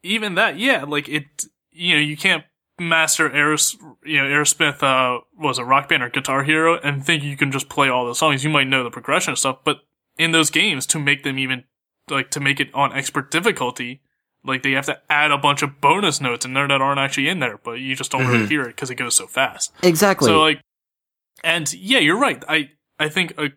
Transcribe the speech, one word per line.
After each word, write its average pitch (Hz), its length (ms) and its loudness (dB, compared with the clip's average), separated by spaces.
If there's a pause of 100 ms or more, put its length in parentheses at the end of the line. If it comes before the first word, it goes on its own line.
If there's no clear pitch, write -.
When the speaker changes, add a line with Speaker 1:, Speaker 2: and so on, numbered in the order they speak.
Speaker 1:
even 208 340 -4
that, 185 220 0
yeah, 226 260 0
like, 147 240 -4
it, 147 180 -4 (440)
you 175 260 -2
know, 147 40 2
you 151 160 -2
can't 175 280 -2 (360)
master 160 500 2
Aeros-, 147 460 0 (280)
you 147 160 2
know, 139 80 2
Aerosmith, 147 540 2
uh, 131 380 2 (180)
was 135 200 -2
a 123 60 -4
Rock 135 240 2
Band 147 140 2
or 120 60 -6
Guitar 135 340 -2
Hero 160 380 2
and 139 260 -4
think 160 160 0
you 143 140 -8
can 139 160 0
just 135 160 -6
play 139 200 2
all 123 180 0
the 120 80 -6
songs. 143 280 0
You 151 80 0
might 143 160 2
know 135 160 0
the 120 80 -6
progression 147 420 -2
and 120 60 -6
stuff, 131 260 -2
but 147 120 0 (400)
in 165 160 2
those 160 180 4
games, 160 360 0
to - 120 -2
make 143 240 0
them 135 160 -4
even, 131 240 -4 (480)
like, 135 200 -4
to 147 100 -6
make 139 180 0
it 143 160 -6
on 135 180 2
expert 135 380 -6
difficulty, 131 720 -4 (440)
like, 131 200 -4
they 135 80 0
have 139 140 -2
to - 120 -4 (100)
add 151 220 2
a 143 80 2
bunch 143 240 2
of 139 180 -6
bonus 165 400 2
notes 123 240 -4
in 127 100 -10
there 143 120 0
that 139 160 2
aren't 139 160 0
actually 139 300 -2
in 185 100 -2
there, 120 240 -4
but 117 120 -8
you 131 200 -6
just 127 160 -8
don't 131 160 0
really 123 140 2
Speaker 2:
Mm-hmm. 107 80 0
Speaker 1:
hear 147 140 -2
it 117 140 -8
'cause 131 140 -8
it 123 60 -10
goes 123 180 -4
so - 140 -2
fast. - 440 -2 (120)
Speaker 3:
Exactly. 180 420 4
Speaker 1:
So, 160 140 6
like, 156 200 2 (840)
and 165 300 -2
yeah, 226 240 0
you're 170 200 4
right. 220 300 0
I, 151 220 0 (280)
I 156 100 0
think 170 300 -4
a 151 180 -2